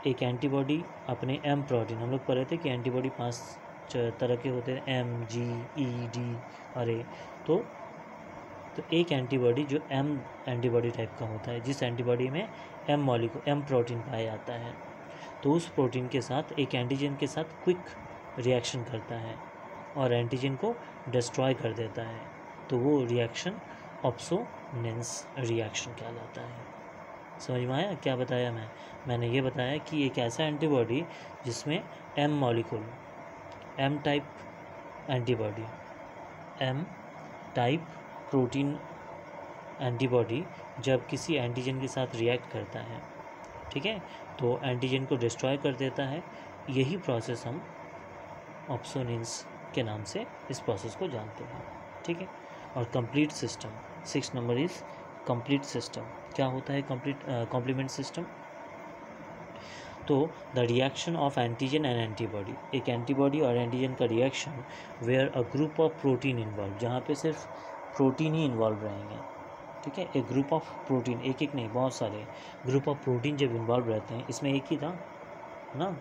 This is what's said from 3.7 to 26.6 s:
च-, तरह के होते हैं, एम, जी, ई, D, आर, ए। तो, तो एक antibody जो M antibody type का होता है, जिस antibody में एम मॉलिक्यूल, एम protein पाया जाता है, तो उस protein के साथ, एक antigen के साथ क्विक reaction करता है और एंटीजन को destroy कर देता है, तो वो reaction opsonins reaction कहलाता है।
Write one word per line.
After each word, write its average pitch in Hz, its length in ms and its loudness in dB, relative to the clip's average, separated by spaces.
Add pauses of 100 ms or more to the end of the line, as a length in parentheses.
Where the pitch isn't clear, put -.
च-, - 60 -2
तरह 120 400 4
के 123 120 -2
होते 123 240 0
हैं, 131 160 -2
एम, 120 360 2
जी, 120 360 0 (180)
ई, 120 300 0
D, 120 300 -2 (420)
आर, 117 100 2
ए। 113 140 0 (420)
तो, 160 100 6 (1200)
तो - 60 -6 (100)
एक 165 200 4
antibody 127 520 4
जो 139 160 2 (100)
M 139 300 2 (280)
antibody 120 420 4
type 113 300 -4
का 117 60 -2
होता 110 240 -4
है, 120 100 -2
जिस 135 220 -2
antibody 123 480 2
में 185 180 -2 (420)
एम 147 100 6
मॉलिक्यूल, 120 480 4
एम 143 140 4
protein 120 380 4
पाया 113 240 -2
जाता 110 280 -4
है, 120 220 -6 (680)
तो 139 100 6
उस 165 160 4
protein 127 400 2
के 131 120 2
साथ, 127 220 0 (160)
एक 143 160 2
antigen 135 420 2
के 143 100 0
साथ 156 180 -2
क्विक 180 340 2 (600)
reaction 123 460 2
करता 120 300 -6
है 113 240 -6 (580)
और 131 160 6
एंटीजन 123 440 2
को 226 180 2 (340)
destroy 127 460 4
कर 120 180 0
देता 113 300 -4
है, 113 180 -6 (500)
तो 127 80 4
वो 135 260 6
reaction 120 560 0 (460)
opsonins 120 1200 -2 (120)
reaction 117 520 0
कहलाता 117 500 -8
है। 120 340 -10 (680)